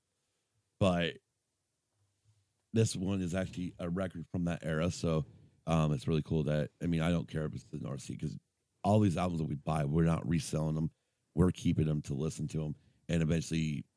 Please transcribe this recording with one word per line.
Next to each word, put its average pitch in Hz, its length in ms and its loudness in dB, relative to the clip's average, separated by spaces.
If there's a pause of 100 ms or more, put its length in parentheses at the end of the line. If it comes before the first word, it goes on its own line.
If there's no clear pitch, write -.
(800)
But 87 380 2 (1600)
this 113 220 4
one 95 260 -2
is 87 140 -2
actually 90 440 -4
a 87 100 -6
record 85 420 -6
from 90 140 -2
that 85 180 -2
era, 80 280 0
so, 80 340 0 (420)
um, 78 260 2
it's 67 140 -4
really 80 160 2
cool 80 200 0
that, 73 280 0 (100)
I 82 60 -2
mean, 82 140 2
I 82 100 2
don't 85 160 0
care 78 180 -4
if 76 80 -6
it's - 180 -12
an 69 140 -8
R 62 120 -8
C, - 200 -10
'cause - 200 -6 (460)
all 107 160 6
these 95 180 4
albums 87 220 0
that 78 80 0
we 76 80 -4
buy, 78 300 -2
we're 80 200 4
not 82 220 2
reselling 78 480 0
them. 78 160 -2 (440)
We're 87 160 6
keeping 85 340 0
them 76 180 0
to 76 100 -6
listen 78 360 -4
to 80 160 -4
'em 76 100 -6 (320)
and 85 140 2
eventually 80 640 0 (120)